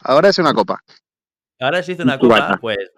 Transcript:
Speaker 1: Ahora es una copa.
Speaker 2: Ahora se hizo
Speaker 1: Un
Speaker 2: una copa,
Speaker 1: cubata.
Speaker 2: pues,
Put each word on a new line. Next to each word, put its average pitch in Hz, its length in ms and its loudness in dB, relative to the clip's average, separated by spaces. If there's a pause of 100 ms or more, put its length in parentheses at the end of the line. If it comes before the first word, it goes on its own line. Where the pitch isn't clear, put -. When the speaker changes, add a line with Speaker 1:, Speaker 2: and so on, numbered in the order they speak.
Speaker 1:
Ahora 156 260 4
es 190 80 2
una 156 160 2
copa. 98 260 -2 (800)
Speaker 2:
Ahora 156 240 -2
se 180 80 -10
hizo 175 120 -8
Speaker 1:
Un 156 60 0
Speaker 2:
una 139 100 -4
copa, 117 160 4
Speaker 1:
cubata. 98 260 0
Speaker 2:
pues, 107 160 -4 (200)